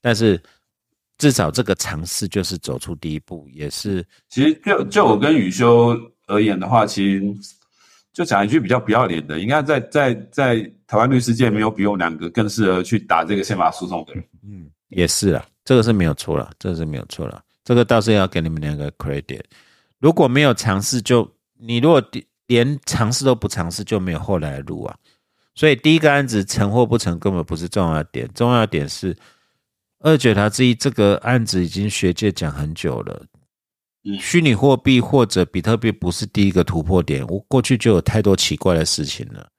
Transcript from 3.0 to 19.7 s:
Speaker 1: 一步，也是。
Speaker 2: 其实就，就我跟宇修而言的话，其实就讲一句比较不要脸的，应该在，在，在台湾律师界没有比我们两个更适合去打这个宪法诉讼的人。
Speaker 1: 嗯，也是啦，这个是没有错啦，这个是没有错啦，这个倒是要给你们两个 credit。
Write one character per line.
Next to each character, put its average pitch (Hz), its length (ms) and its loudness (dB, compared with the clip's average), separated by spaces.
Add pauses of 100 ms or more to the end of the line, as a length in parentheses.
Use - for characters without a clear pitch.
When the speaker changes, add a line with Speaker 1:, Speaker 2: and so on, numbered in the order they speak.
Speaker 1:
一 78 60 -6
步， 76 340 -18
也 76 160 -10
是。 92 360 -6 (220)
Speaker 2:
其 - 160 -2
实 156 100 4 (120)
就， 202 200 0
就 202 200 2
我 110 120 4
跟 147 200 2
宇 92 140 0
修 117 440 4 (300)
而 104 160 0
言 101 180 0
的 92 80 -8
话， 113 180 4
其 98 320 0
实 95 60 -4 (880)
就 175 140 -4
讲 101 180 0
一 101 60 -2
句 151 100 2
比 101 80 -4
较 123 100 2
不 120 140 -4
要 117 140 2
脸 80 200 -4
的， 76 140 -6
应 98 80 -4
该 147 140 0
在， 143 180 0
在， 139 340 0 (200)
在 123 240 0 (280)
台 107 120 -2
湾 120 120 2
律 131 80 2
师 120 160 0
界 117 160 2
没 107 120 0
有 110 100 0
比 98 140 -2
我 104 80 0
们 95 60 -4
两 82 180 -4
个 85 140 -8
更 107 180 -2
适 104 200 0
合 92 140 0
去 107 160 -2
打 82 240 0
这 98 140 -4
个 95 60 -2
宪 98 140 -4
法 82 140 0
诉 90 160 -10
讼 85 160 -8
的 - 100 -20
人。 90 80 -10 (220)
Speaker 1:
嗯， 95 260 -20 (200)
也 90 180 2
是 95 240 0
啦， 67 140 -2 (180)
这 - 100 2
个 123 80 6
是 113 120 2
没 98 100 2
有 78 120 2
错 - 220 -6
啦， 60 220 -8
这 - 100 -6
个 87 60 -4
是 80 80 -6
没 76 140 -8
有 50 80 -12
错 - 240 -12
啦， - 120 -18 (220)
这 123 100 0
个 120 120 4
倒 117 160 2
是 113 100 0
要 98 160 4
给 87 140 -4
你 80 80 -4
们 80 100 -6
两 73 160 -6
个 71 180 -8
credit。 71 500 -10 (560)